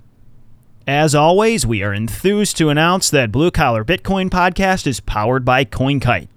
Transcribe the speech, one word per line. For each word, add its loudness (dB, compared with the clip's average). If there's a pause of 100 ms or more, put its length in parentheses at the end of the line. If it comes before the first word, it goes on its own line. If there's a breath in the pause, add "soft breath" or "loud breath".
(880)
As 0
always, 2
we -2
are -4
enthused -2
to 2
announce 2
that 0
Blue 0
Collar 0
Bitcoin -2
Podcast 0
is -2
powered -2
by 2
CoinKite, -2